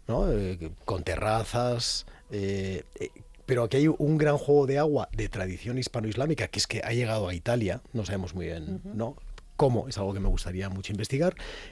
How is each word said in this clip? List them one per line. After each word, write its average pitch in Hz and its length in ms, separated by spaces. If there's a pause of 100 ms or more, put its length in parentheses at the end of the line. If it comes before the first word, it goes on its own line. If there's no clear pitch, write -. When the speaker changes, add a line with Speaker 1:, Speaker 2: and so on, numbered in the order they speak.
Speaker 1:
¿no? 165 240
Eh, 92 400 (140)
con 92 180
terrazas, 113 1000 (260)
eh, 98 520 (160)
eh, - 100 (380)
pero 120 160
aquí 117 140
hay 147 100
un 151 320
gran 147 180
juego 143 300
de 135 100
agua 147 340
de 107 160
tradición 95 520
hispano-islámica, 117 720
que - 100
es - 80
que 104 180
ha 113 80
llegado 110 340
a 90 60
Italia, 98 480 (100)
no 110 140
sabemos 92 300
muy 90 100
bien, 80 300
Speaker 2:
Ujú. 190 200
Speaker 1:
¿no? 113 200 (400)
cómo, 123 320
es 127 120
algo 98 140
que 98 60
me 95 80
gustaría 92 420
mucho 95 220
investigar, 135 440 (360)